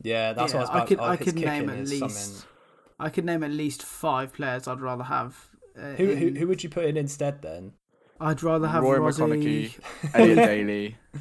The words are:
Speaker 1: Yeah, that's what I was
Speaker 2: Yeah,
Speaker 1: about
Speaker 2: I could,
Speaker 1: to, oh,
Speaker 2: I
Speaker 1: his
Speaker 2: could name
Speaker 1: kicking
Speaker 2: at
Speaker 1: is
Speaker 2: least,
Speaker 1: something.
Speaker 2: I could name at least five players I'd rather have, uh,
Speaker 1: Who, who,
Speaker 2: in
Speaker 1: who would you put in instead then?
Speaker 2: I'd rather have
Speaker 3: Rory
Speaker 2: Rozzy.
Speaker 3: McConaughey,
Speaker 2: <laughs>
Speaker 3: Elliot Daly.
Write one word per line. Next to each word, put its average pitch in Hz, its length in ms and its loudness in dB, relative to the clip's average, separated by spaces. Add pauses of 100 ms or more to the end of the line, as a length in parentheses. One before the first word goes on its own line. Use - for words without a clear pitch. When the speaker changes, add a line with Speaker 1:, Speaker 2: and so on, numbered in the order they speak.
Speaker 1:
Yeah, 113 300 0
that's 120 220 -2
what 139 60 0
I - 20 -2
was 120 80 -4
Speaker 2:
Yeah, - 60 -4
Speaker 1:
about 120 60 2
Speaker 2:
I 117 40 -2
could, 185 120 2
Speaker 1:
to, - 40 -2
oh, 120 60 0
Speaker 2:
I 175 80 2
Speaker 1:
his 143 80 -6
Speaker 2:
could 175 120 0
name 165 80 -2 (220)
Speaker 1:
kicking 143 40 -4
Speaker 2:
at 131 80 -8
Speaker 1:
is 139 120 -6
Speaker 2:
least, 127 260 -4
Speaker 1:
something. 101 320 -12 (520)
Speaker 2:
I 156 100 -4
could 175 140 -2
name 170 180 0
at 147 80 -4
least 151 320 -4
five 135 500 -4
players 131 360 -6
I'd 127 120 -8
rather 127 240 -6
have, 127 320 -4 (400)
uh, 143 180 -12
Speaker 1:
Who, 196 200 2
who, 151 140 0
Speaker 2:
in 139 80 -2
Speaker 1:
who 165 100 -2
would 185 160 -2
you 175 60 -8
put 170 160 -4
in 151 120 0
instead 143 460 -4
then? 90 300 -12 (480)
Speaker 2:
I'd 156 220 0
rather 160 260 2
have 160 140 2
Speaker 3:
Rory 135 180 6
Speaker 2:
Rozzy. 147 720 2
Speaker 3:
McConaughey, - 420 -10
Speaker 2:
<laughs> - 0 -
Speaker 3:
Elliot 110 220 10
Daly. 104 600 2 (240)